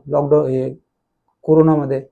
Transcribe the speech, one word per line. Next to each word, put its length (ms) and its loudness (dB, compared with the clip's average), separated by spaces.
लॉकडाऊन, 380 0
हे 300 -4
कोरोनामध्ये, 680 0